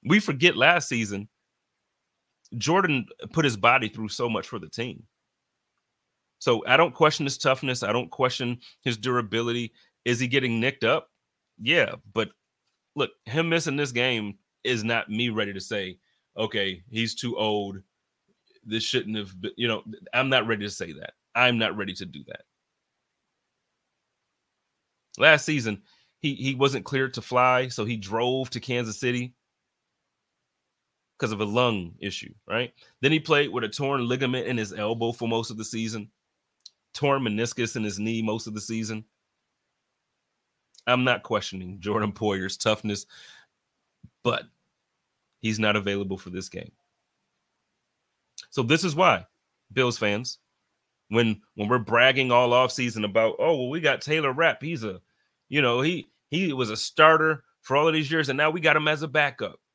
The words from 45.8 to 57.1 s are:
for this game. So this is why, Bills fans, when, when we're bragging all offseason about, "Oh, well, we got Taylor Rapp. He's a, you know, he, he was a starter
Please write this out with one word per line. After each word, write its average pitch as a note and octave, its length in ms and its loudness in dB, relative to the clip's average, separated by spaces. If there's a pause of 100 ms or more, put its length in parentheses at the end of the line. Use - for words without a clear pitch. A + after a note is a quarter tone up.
for F#2 120 -16
this F#2 180 -8
game. - 240 -14 (1800)
So C3+ 120 -2
this D3+ 220 2
is E3 100 -2
why, C#3+ 320 4 (460)
Bills B2 260 2
fans, G#2+ 400 -2 (680)
when, A2+ 320 2 (140)
when G#2 140 -4
we're B2 100 2
bragging B2+ 520 4
all A#2+ 200 6
offseason A#2+ 540 2
about, A2 340 4
"Oh, D#3 180 4
well, B2 140 -2
we E3 100 -4
got C#3+ 200 2
Taylor D3 320 0
Rapp. D3+ 300 2
He's C#3+ 220 -6
a, F#2 160 -8 (480)
you C#3+ 140 0
know, B2 180 4
he, D#3+ 300 -2 (200)
he E3+ 220 0
was B2+ 180 -2
a G#2+ 60 -6
starter D#3 680 6 (180)